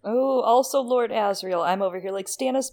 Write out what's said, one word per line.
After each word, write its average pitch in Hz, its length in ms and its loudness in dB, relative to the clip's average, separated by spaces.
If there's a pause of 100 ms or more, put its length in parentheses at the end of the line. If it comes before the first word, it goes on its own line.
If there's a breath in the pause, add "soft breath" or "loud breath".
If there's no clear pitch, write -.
Oh, 254 380 0
also 262 400 4
Lord 240 280 0
Asriel. 190 560 -2
I'm 190 140 0
over 185 180 -2
here 190 140 -6
like, 196 140 -6
"Stannis 262 460 -2